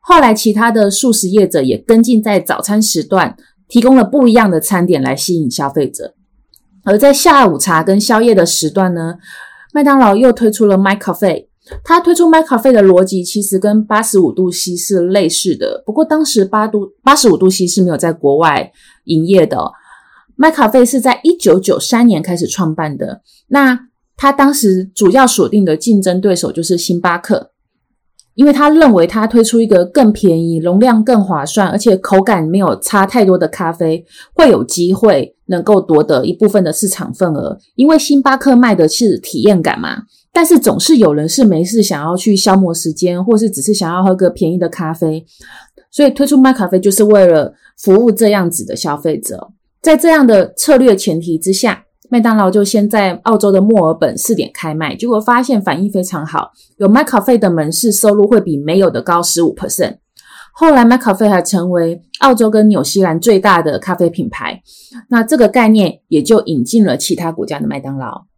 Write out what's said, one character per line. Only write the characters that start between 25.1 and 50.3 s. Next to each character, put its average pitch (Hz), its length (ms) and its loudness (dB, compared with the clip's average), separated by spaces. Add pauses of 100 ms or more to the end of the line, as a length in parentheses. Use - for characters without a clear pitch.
要 254 160 4
锁 190 240 0
定 208 160 0
的 156 100 0
竞 202 240 0
争 185 180 -2
对 190 160 0
手 175 160 -6
就 170 120 -8
是 170 160 -2
星 175 200 -4
巴 175 200 -2
克， - 320 -6 (840)
因 277 120 4
为 285 80 4
他 294 160 2
认 302 240 4
为 170 120 4
他 220 200 -4
推 226 180 2
出 226 160 0
一 226 60 2
个 180 180 2
更 262 260 2
便 170 320 0
宜、 165 140 -2
容 175 240 0
量 233 240 2
更 226 180 2
划 165 220 -4
算， 185 240 -2
而 185 80 -4
且 208 220 2
口 196 240 0
感 185 200 0
没 160 140 -2
有 175 240 0
差 196 240 -2
太 220 180 -2
多 185 140 2
的 180 100 -2
咖 165 240 -6
啡， 165 320 -4 (320)
会 320 140 4
有 175 160 2
机 175 300 -2
会 190 420 0 (100)
能 175 160 -4
够 208 180 2
夺 156 220 0
得 151 220 0
一 180 80 -4
部 208 160 0
分 196 160 0
的 156 80 -4
市 202 160 -6
场 - 240 -10
份 175 220 -4
额。 127 240 -8 (160)
因 254 120 2
为 311 120 4
星 285 240 0
巴 269 140 0
克 269 200 2
卖 240 180 4
的 156 140 2
是 196 300 -2
体 - 240 -10
验 196 180 2
感 - 180 -4
嘛， 78 260 -10 (280)
但 339 140 0
是 330 120 4
总 - 200 0
是 311 200 2
有 175 140 4
人 151 160 -2
是 262 160 0
没 175 200 2
事 214 180 -2
想 156 200 -4
要 170 140 -2
去 196 200 0
消 190 200 2
磨 180 160 0
时 165 200 -6
间， 175 320 -4
或 220 120 2
是 214 140 0
只 139 100 -12
是 208 140 -2
想 170 180 -4
要 185 100 -2
喝 190 120 2
个 185 160 0
便 165 220 -4
宜 180 40 -4
的 175 120 -4
咖 165 260 -8
啡， 160 320 -6 (640)
所 285 160 2
以 262 40 4
推 285 160 -2
出 277 100 0
麦 262 160 6
咖 214 160 -2
啡 185 100 0
就 196 120 0
是 208 140 0
为 208 220 4
了 156 280 2 (220)
服 190 180 2
务 233 160 4
这 208 180 0
样 190 220 0
子 - 140 -10
的 - 120 -10
消 147 200 -6
费 156 220 -4
者。 - 320 -14 (320)
在 311 140 4
这 330 140 2
样 294 160 4
的 196 280 2